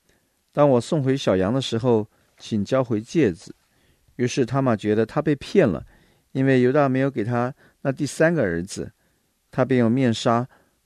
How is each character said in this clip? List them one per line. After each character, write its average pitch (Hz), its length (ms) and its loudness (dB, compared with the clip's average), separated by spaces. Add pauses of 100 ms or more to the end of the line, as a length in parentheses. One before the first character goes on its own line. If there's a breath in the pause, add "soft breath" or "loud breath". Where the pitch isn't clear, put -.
(520)
“当 147 180 4
我 123 120 4
送 160 200 -2
回 131 140 0
小 117 220 0
羊 95 160 0
的 135 80 0
时 120 160 -4
候， 113 280 2 (320)
请 104 280 -4
交 131 180 0
回 113 160 -2
戒 113 320 0
指。” - 240 -14 (640)
于 123 100 -2
是 127 180 -2
他 135 160 -2
玛 127 140 2
觉 104 180 -2
得 113 120 2
他 151 160 -4
被 151 140 0
骗 175 320 2
了， 78 180 -4 (480 soft breath)
因 135 120 -2
为 131 160 4
犹 123 100 4
大 139 180 2
没 131 100 0
有 139 100 0
给 131 140 -4
他 120 300 -2 (280 soft breath)
那 143 100 -2
第 143 140 -6
三 160 280 0
个 160 80 0
儿 87 200 -2
子， 90 300 -10 (580)
他 131 140 -2
便 127 160 2
用 117 100 2
面 123 240 2
纱 117 340 0 (380 soft breath)